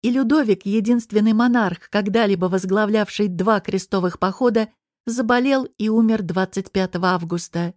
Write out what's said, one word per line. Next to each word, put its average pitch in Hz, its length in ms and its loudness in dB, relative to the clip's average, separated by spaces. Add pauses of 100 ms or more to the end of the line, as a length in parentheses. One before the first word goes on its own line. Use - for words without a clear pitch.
и 233 80 0
Людовик, 247 560 2
единственный 220 640 0
монарх, 226 580 0
когда-либо 202 560 0
возглавлявший 202 800 0
два 185 340 0
крестовых 185 600 -4
похода, 220 480 0 (360)
заболел 247 600 0 (140)
и 214 100 -2
умер 220 340 2
двадцать 185 480 -4
пятого 185 380 -2
августа. 175 680 -4